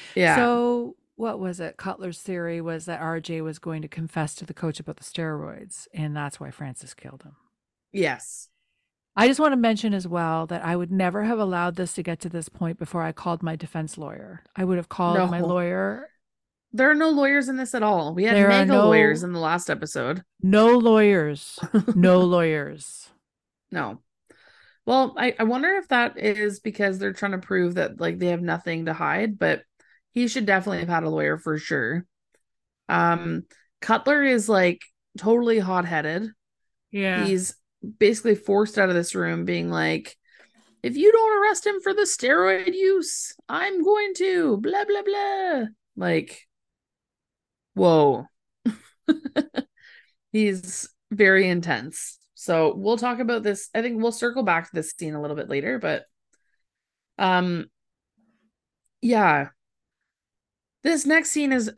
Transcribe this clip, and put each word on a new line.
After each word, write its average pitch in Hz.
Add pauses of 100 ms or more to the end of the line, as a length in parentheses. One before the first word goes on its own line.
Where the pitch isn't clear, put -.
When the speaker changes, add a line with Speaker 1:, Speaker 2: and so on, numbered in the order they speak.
(140)
Speaker 1:
Yeah. 175
Speaker 2:
So 240 (200)
what 220
was 185
it? 160
Cutler's 190
theory 170
was 165
that 165
R 165
J 160
was 156
going 160
to 160
confess 160
to 165
the 165
coach -
about 156
the -
steroids, 160
and 151
that's 143
why 139
Francis 135
killed 135
him. 143 (560)
Speaker 1:
Yes. 151 (680)
Speaker 2:
I 226
just 269
wanna 294
mention 226
as 180
well 165
that 170
I 170
would 175
never 190
have 226
allowed 175
this 185
to 180
get 165
to 175
this 165
point 165
before 170
I 160
called 170
my 160
defense 156
lawyer. 165 (140)
I 190
would 185
have 170
called 180
my 175
Speaker 1:
No. 175
Speaker 2:
lawyer. 185 (640)
Speaker 1:
There 262
are 302
no 320
lawyers 277
in 262
this 254
at 226
all. 170
We 185
had 226
Speaker 2:
There 202
are -
Speaker 1:
mega 196
Speaker 2:
no -
Speaker 1:
lawyers -
in 180
the 170
last 165
episode. 151 (160)
Speaker 2:
No 214
lawyers. 202 (140)
Speaker 1:
<laughs> 220
Speaker 2:
No 180
lawyers. 160 (600)
Speaker 1:
No. 120 (840)
Well, 254
I, 247
I 226
wonder 254
if 370
that -
is 208
because 202
they're 196
trying 196
to 190
prove 180
that, -
like, 170
they 180
have 170
nothing 165
to 160
hide, 175
but 160 (500)
he 240
should 226
definitely 190
have 170
had 165
a 160
lawyer 156
for 156
sure. 147 (840)
Um, 170 (360)
Cutler 269
is, 233
like, 185 (380)
totally 226
hot-headed. 180 (600)
Speaker 2:
Yeah. 190
Speaker 1:
He's 190 (440)
basically 214
forced 208
out 190
of 180
this 175
room 170
being 170
like, 160 (640)
"If 247
you 392
don't 440
arrest 427
him 403
for 392
the 415
steroid 370
use, 381 (140)
I'm 349
going 415
to, 349
blah, 349
blah, 403
blah." 392 (320)
Like, 170 (1300)
whoa. 160 (400)
<laughs> 220 (1600)
He's 190 (220)
very 190
intense. 170 (160)
So 160
we'll 202
talk 240
about 233
this. 208
I 226
think 233
we'll 226
circle 240
back 170
to -
this 160
scene 156
a 147
little 147
bit 143
later, 151
but, 170 (1120)
um, 180 (1300)
yeah. 185 (1300)
This 294
next 320
scene 285
is, 233